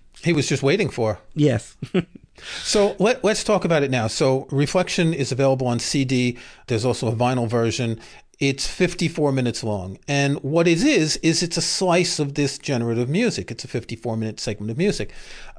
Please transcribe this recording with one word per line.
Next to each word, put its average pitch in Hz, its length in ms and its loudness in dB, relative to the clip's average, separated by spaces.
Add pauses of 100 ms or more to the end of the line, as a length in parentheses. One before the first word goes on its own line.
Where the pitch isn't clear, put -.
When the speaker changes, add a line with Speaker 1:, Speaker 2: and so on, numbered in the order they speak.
(220)
Speaker 1:
He 170 100 2
was 151 140 2
just 139 160 0
waiting 156 260 2
for. 113 300 -2 (160)
Speaker 2:
Yes. 147 420 0 (160)
<laughs> 185 120 2 (580)
Speaker 1:
So - 360 2
let, 226 240 2
let's 208 220 2
talk 202 200 2
about 165 200 2
it 135 80 0
now. 113 160 2
So 131 420 0
Reflection 165 640 2
is 139 160 -2
available 131 380 2
on 120 100 0
C 139 260 0
D. 123 320 0 (300)
There's 113 180 0
also 123 220 0
a 110 60 2
vinyl 123 360 0
version. 113 520 0 (400)
It's 139 260 0
fifty-four 165 640 0
minutes 127 320 -2
long. 98 360 -6 (100)
And 143 340 0
what 165 240 2
it 170 160 4
is, 208 360 2
is 160 260 2
it's 170 120 -4
a 170 60 -2
slice 175 560 0
of 139 160 -4
this 143 240 -2
generative 120 500 -2
music. 190 440 -2
It's - 120 -10
a - 40 -14
fifty-four 117 480 -6
minute 110 240 -6
segment 107 320 -6
of 117 60 -6
music. - 340 -2 (460)